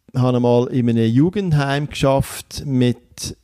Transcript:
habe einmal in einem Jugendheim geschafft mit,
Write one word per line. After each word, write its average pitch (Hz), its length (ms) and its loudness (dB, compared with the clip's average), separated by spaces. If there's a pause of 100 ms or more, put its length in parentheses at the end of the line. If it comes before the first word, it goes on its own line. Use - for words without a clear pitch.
(160)
habe 127 220 2
einmal 120 300 2
in 123 240 -2
einem 113 200 2
Jugendheim 147 800 0
geschafft - 800 -2
mit, - 760 -2